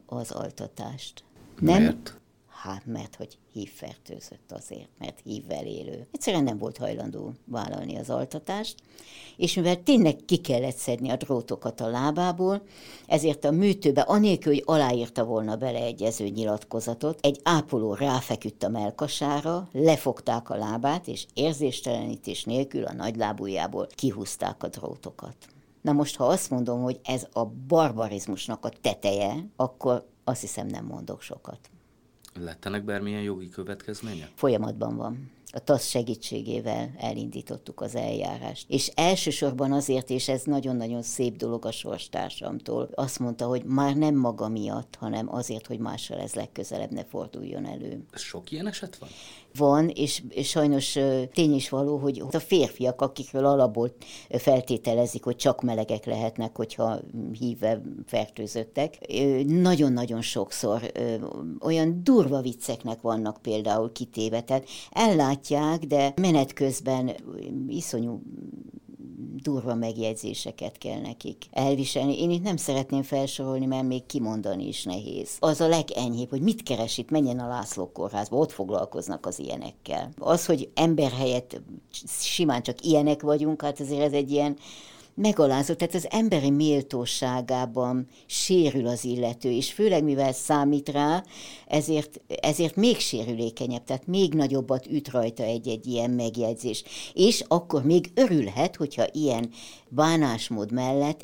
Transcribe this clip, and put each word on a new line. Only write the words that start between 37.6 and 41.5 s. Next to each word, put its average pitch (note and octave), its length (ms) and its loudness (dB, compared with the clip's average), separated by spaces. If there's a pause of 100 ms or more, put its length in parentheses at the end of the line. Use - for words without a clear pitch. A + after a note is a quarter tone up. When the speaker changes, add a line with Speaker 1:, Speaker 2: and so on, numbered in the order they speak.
Speaker 1:
az G#2+ 140 -6
eljárást. A2+ 760 -6
És - 260 0
elsősorban C#3+ 760 2
azért, C#3 380 0
és B2+ 180 -2
ez C3 160 0
nagyon-nagyon B2+ 580 -2
szép A#2+ 360 -2
dolog A#2 280 -4